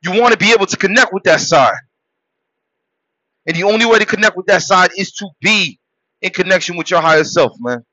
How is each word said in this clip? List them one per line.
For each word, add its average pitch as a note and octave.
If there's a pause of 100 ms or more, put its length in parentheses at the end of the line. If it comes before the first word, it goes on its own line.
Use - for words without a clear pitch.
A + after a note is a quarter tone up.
You F3+
want A#3+
to G#3
be G3+
able G3+
to -
connect G#3
with F#3+
that D#3+
side. C3+ (1700)
And E3
the E3+
only A3
way A3+
to G#3+
connect G#3
with F#3
that F#3+
side F3+
is F#3+
to G3 (120)
be G3 (420)
in F#3
connection F3
with E3
your F3
higher D#3+
self, C#3
man. A#2+